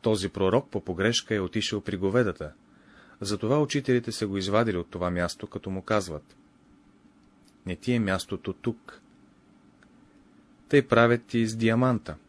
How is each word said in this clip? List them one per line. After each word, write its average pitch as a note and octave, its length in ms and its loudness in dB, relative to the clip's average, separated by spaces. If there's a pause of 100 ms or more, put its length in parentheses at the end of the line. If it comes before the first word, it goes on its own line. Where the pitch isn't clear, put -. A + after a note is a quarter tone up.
Този G2 280 0
пророк G2 400 2
по G2+ 140 -6
погрешка G#2 520 -2
е G#2 40 0
отишъл G2+ 420 -4
при G2 160 -6
говедата. F#2+ 560 -2 (680)
Затова A2 380 0
учителите C3 520 0
са A2 160 -4
го G2 100 -2
извадили G2+ 400 0
от E2+ 120 -6
това F2+ 220 -4
място, F2 360 -4
като - 220 -10
му F#2+ 120 -6
казват: F2+ 560 -4 (1300)
"Не F2+ 100 -6
ти - 180 -2
е A#2+ 60 2
мястото F#2+ 540 -2
тук." - 480 -8 (1700)
Тъй C3+ 180 6
правят A#2 460 4
и A2+ 140 2
с A2+ 80 -6
диаманта. A2+ 600 0 (140)